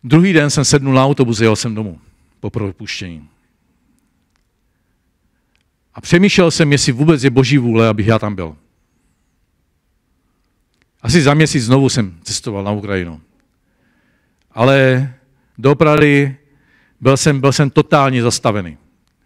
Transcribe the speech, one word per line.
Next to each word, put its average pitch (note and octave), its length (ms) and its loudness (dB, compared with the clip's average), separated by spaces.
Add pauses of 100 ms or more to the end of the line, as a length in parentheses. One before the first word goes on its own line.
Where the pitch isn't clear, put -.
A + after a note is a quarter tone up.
Druhý E3 280 4
den D3 180 2
jsem C#3 140 -2
sednul C3+ 300 0
na C3 100 4
autobus B2+ 360 0
a A#2 40 2
jel A2 120 2
jsem A2+ 180 -8
domů G#2 260 -10 (400)
po G#2 100 -10
propuštění. F#2+ 800 -12 (2750)
A A#2 60 -20
přemýšlel F3 500 2
jsem, D3 220 0
jestli C3+ 200 0
vůbec C#3 320 0
je C3 60 4
boží C3 280 2
vůle, A2+ 300 2
abych G#2 180 -2
já A2 120 2
tam G#2+ 160 -6
byl. E2 220 -12 (2500)
Asi C#3 200 2
za C#3 120 4
měsíc D3 300 0
znovu C3 240 2
jsem F#2 340 -6
cestoval G2+ 420 -10
na G2+ 60 -6
Ukrajinu. F#2+ 500 -6 (1300)
Ale C3 640 0 (440)
doopravdy C#3+ 760 2 (640)
byl C3+ 160 2
jsem, C#3 240 0
byl C3+ 120 2
jsem C#3+ 180 0
totálně C#3 520 0
zastavený G2+ 560 -4 (480)